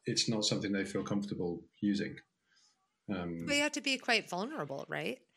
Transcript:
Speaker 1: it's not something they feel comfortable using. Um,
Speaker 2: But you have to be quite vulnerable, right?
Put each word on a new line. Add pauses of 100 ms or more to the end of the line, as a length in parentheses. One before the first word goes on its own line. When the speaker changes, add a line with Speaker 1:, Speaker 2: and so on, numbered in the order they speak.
Speaker 1:
it's
not
something
they
feel
comfortable (180)
using. (960)
Um,
Speaker 2:
But
you
have
to
be
quite
vulnerable,
right? (180)